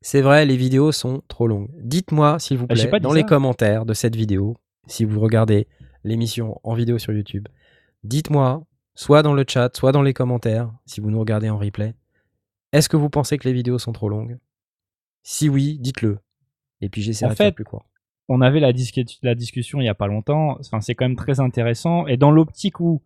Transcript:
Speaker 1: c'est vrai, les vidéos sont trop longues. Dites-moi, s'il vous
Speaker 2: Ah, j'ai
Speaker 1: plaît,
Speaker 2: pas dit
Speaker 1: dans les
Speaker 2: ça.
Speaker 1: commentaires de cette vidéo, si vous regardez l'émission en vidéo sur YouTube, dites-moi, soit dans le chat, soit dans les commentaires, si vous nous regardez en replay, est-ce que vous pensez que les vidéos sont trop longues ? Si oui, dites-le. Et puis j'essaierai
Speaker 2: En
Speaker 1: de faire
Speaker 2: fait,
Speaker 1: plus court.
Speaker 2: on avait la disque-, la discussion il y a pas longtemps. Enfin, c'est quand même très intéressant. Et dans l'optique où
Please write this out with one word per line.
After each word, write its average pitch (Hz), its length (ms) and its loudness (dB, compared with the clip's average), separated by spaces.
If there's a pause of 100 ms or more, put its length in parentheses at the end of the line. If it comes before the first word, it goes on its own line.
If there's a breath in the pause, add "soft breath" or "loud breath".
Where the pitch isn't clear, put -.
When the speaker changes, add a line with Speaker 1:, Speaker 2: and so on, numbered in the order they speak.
Speaker 1:
c'est 139 200 0
vrai, 147 240 6
les 135 120 2
vidéos 131 340 2
sont 131 360 -6
trop - 200 -2
longues. 104 220 -4 (120)
Dites-moi, 151 580 0
s'il - 180 -4
vous 123 120 -4
Speaker 2:
Ah, 117 60 2
j'ai 110 80 2
Speaker 1:
plaît, 120 80 0
Speaker 2:
pas - 80 4
dit - 40 0
Speaker 1:
dans 139 100 0
les 160 80 4
Speaker 2:
ça. 147 60 0
Speaker 1:
commentaires 120 580 2
de 110 80 -2
cette 113 220 -2
vidéo, 107 400 0 (320)
si - 180 -4
vous 107 140 -2
regardez 110 480 2 (360 soft breath)
l'émission 113 600 -4
en 110 100 -6
vidéo 117 240 -2
sur 110 160 -6
YouTube, 104 340 -6 (560)
dites-moi, 139 600 -2 (300)
soit 147 300 4
dans 147 100 2
le 139 140 2
chat, 123 280 0
soit 131 160 2
dans 143 100 4
les 139 120 2
commentaires, 120 580 -2 (140)
si - 160 -12
vous 104 100 -2
nous 110 80 0
regardez 110 300 -2
en 104 80 -2
replay, 104 360 -4 (800)
est-ce 151 180 2
que 165 80 2
vous 147 120 2
pensez 147 280 -2
que 131 100 -4
les 131 60 0
vidéos 123 260 -2
sont 117 140 -8
trop 107 160 -4
longues ? 113 280 -6 (840)
Si - 260 -2
oui, 139 300 0
dites-le. 117 400 -4 (640)
Et 101 80 -6
puis 107 120 -8
j'essaierai 110 280 -2
Speaker 2:
En 110 40 -2
Speaker 1:
de 104 40 -6
faire 104 100 4
Speaker 2:
fait, 101 40 2
Speaker 1:
plus 110 140 -12
court. - 200 -16 (420)
Speaker 2:
on 127 140 2
avait 135 180 4
la 131 140 4
disque-, 123 500 -6
la 120 120 0
discussion 120 460 -8
il 123 40 0
y 110 40 0
a 101 60 -2
pas 101 120 -4
longtemps. 143 520 -2
Enfin, 113 220 -6
c'est 120 140 -4
quand 131 100 -2
même 127 100 0
très 135 240 -2
intéressant. 127 680 0
Et 123 100 0
dans 143 140 6
l'optique 160 480 2
où 170 260 0